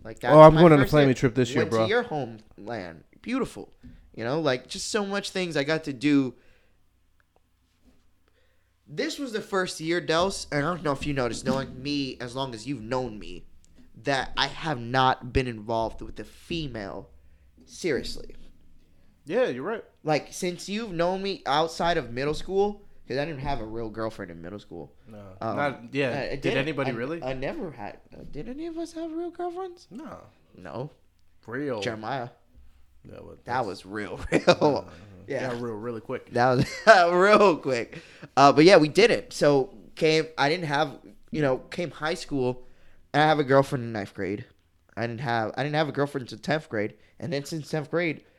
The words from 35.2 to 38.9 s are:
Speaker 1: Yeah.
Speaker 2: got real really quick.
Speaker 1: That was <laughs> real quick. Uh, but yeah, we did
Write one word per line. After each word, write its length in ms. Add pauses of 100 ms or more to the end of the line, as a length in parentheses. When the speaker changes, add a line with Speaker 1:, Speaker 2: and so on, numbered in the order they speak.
Speaker 1:
Yeah. 240
Speaker 2:
got 100
real 140
really 260
quick. 320
Speaker 1:
That 240
was 100 (200)
<laughs> 260
real 440
quick. 420 (380)
Uh, 160
but 120
yeah, 140
we 100
did 220